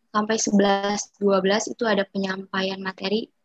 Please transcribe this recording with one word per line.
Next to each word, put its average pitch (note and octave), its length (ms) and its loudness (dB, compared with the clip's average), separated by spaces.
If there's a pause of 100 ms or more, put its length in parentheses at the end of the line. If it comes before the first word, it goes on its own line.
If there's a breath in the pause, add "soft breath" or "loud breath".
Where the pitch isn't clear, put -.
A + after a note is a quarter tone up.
(100)
sampai G#3+ 240 0
sebelas G3+ 800 0
dua G3 240 2
belas G3+ 320 0
itu A#3 160 -4
ada G3 160 2
penyampaian F#3+ 800 -4
materi F#3+ 480 -4 (140)